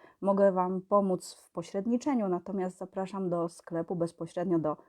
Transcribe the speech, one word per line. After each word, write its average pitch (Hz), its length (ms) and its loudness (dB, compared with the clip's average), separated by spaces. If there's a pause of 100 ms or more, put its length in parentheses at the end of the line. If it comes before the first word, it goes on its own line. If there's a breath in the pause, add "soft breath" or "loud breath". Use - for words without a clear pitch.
(200 loud breath)
Mogę 196 320 4
Wam 185 280 0
pomóc 190 540 2
w - 160 -20
pośredniczeniu, 226 760 -2
natomiast 185 500 -4
zapraszam 190 520 -4
do 170 180 0
sklepu 170 480 -6
bezpośrednio 170 640 -2
do 151 180 0 (120)